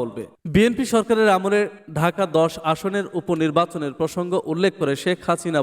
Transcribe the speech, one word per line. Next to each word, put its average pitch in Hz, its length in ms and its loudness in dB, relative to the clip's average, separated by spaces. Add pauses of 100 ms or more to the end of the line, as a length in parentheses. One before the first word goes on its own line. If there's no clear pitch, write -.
বলবে। 117 220 -6 (320)
বিএনপি 226 300 4 (100)
সরকারের 220 420 2
আমলে 196 240 2 (400)
ঢাকা 175 240 0 (140)
দশ 165 140 4 (200)
আসনের 190 340 -4 (140)
উপনির্বাচনের 160 800 -2
প্রসঙ্গ 180 320 -4 (200)
উল্লেখ 185 280 2
করে 139 220 0
শেখ 180 160 -2 (100)
হাসিনা 165 340 0